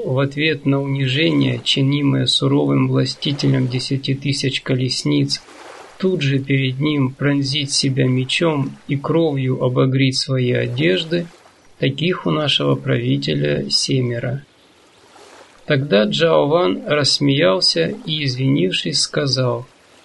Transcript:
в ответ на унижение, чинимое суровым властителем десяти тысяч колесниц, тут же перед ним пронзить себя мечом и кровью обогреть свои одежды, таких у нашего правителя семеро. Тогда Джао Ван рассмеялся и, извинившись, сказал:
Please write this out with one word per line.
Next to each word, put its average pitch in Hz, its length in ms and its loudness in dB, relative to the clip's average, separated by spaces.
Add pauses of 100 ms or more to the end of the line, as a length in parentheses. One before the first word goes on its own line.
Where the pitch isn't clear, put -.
в 131 140 -2
ответ 143 480 0
на 139 140 2
унижение, 139 840 0
чинимое 139 640 2
суровым 139 640 2
властителем 135 760 0
десяти 131 480 -4
тысяч 135 460 -4
колесниц, 139 840 -2 (560)
тут 185 240 0
же 139 160 2
перед 135 400 0
ним 143 320 0
пронзить 139 640 -2
себя 135 340 0
мечом 135 680 0 (100)
и 143 100 -2
кровью 139 680 0
обогреть 131 540 2
свои 127 340 0
одежды, 160 760 0 (540)
таких 143 440 -2
у 175 60 0
нашего 143 460 0
правителя 139 920 -2
семеро. 127 760 -2 (1200)
Тогда 151 400 2
Джао 160 420 2
Ван 175 400 0
рассмеялся 151 1080 2 (100)
и, 156 220 -4
извинившись, 139 720 0
сказал: 127 680 -2 (380)